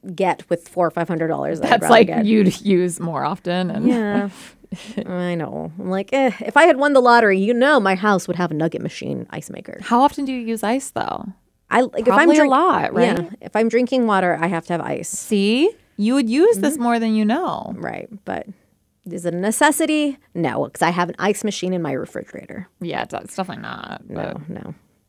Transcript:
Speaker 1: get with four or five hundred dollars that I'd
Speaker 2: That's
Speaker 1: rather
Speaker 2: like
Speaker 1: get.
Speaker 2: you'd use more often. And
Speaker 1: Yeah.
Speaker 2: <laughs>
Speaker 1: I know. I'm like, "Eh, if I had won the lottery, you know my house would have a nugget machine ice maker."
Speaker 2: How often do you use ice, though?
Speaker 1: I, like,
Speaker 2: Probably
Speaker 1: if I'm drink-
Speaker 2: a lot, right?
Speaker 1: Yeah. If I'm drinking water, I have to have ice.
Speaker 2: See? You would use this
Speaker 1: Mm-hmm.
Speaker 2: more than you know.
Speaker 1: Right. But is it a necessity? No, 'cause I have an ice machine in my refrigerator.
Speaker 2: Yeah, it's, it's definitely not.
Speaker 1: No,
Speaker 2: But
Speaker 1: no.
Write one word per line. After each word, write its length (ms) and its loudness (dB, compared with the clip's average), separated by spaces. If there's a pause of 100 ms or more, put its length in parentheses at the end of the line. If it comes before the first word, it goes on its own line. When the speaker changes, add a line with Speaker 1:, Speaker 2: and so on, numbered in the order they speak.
(160)
Speaker 1:
get 340 -2
with 200 -4
four 180 0
or 20 0
five 180 -4
hundred 200 -2
dollars 320 -4
that 80 -2
I'd 60 2
Speaker 2:
That's 100 4
Speaker 1:
rather 100 4
Speaker 2:
like 140 8
Speaker 1:
get. 180 -2
Speaker 2:
you'd 360 2
use 380 0
more 260 -4
often. 440 -4
And 180 -2
Speaker 1:
Yeah. 420 0 (360)
Speaker 2:
<laughs> 400 -10
Speaker 1:
I 300 -4
know. 420 -8
I'm 140 -8
like, 220 -4
"Eh, 180 2 (140)
if 120 -6
I 80 10
had 120 6
won 160 2
the 80 8
lottery, 360 6
you 160 0
know 260 4
my 160 2
house 320 0
would 100 -4
have 140 -2
a 40 -4
nugget 260 -2
machine 500 -8
ice 180 -14
maker." 320 -16
Speaker 2:
How 200 2
often 240 0
do 60 -6
you 80 -6
use 240 -6
ice, 280 -4
though? 340 -6 (440)
Speaker 1:
I, 120 4
like, 240 -2
Speaker 2:
Probably 80 4
Speaker 1:
if 60 6 (100)
I'm 60 -
drink- 180 6
Speaker 2:
a 20 4
lot, 380 2
right? 260 2
Speaker 1:
Yeah. 100 -8 (120)
If 140 -16
I'm 140 2
drinking 380 2
water, 340 2
I 60 0
have 200 -4
to 60 -4
have 80 -4
ice. 280 -6
Speaker 2:
See? 640 0 (260)
You 180 0
would 140 2
use 280 4
this 160 0
Speaker 1:
Mm-hmm. 100 -4
Speaker 2:
more 160 0
than 160 0
you 80 2
know. 540 -2
Speaker 1:
Right. 320 -10 (160)
But 220 -8 (640)
is 160 -10
it 80 -2
a 40 -6
necessity? 800 0 (160)
No, 360 -2
'cause 120 -6
I 80 4
have 180 -2
an 120 -10
ice 260 -2
machine 280 -4
in 80 -4
my 120 -4
refrigerator. 720 -10 (140)
Speaker 2:
Yeah, 220 -6
it's, 100 -10
it's 240 -12
definitely 260 -10
not. 460 -12
Speaker 1:
No, 240 -10
Speaker 2:
But 160 -14
Speaker 1:
no. 260 -14 (340)